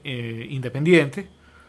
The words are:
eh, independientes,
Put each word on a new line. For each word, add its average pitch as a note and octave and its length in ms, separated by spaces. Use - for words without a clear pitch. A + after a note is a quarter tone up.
eh, A#2 440
independientes, C#3+ 800